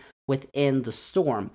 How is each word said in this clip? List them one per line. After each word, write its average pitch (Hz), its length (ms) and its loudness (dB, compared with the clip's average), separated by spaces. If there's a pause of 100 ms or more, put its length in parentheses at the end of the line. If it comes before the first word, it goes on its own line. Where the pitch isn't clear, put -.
(280)
within 135 560 0
the 113 80 -6
storm. 120 640 0